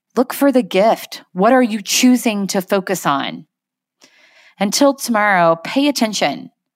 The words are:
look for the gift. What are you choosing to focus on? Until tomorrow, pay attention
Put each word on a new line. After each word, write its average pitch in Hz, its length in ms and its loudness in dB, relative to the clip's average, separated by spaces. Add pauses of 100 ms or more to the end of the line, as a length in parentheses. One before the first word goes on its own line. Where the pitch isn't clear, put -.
(160)
look 247 160 0
for 277 200 0
the 247 100 2
gift. 185 720 -2
What 202 200 2
are 254 100 4
you 214 200 -2
choosing 240 640 0
to 185 160 -4
focus 190 420 -4
on? 131 420 -4 (1120)
Until 233 340 2
tomorrow, 196 640 2
pay 277 320 -2
attention 214 640 -2 (240)